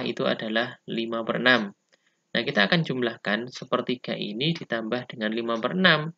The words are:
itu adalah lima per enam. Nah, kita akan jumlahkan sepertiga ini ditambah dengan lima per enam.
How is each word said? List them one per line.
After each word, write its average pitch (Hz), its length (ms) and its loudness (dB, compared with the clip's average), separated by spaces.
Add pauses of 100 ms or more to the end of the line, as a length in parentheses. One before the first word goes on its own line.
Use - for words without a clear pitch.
itu 120 160 -2
adalah 123 640 0
lima 113 400 -4
per 113 160 0
enam. 117 320 4 (560)
Nah, 117 160 0
kita 101 240 2
akan 170 160 4
jumlahkan 120 640 -2
sepertiga 123 640 -2
ini 113 400 -2
ditambah 120 560 -4
dengan 110 240 -2
lima 117 240 -2
per 120 160 -2
enam. 165 440 4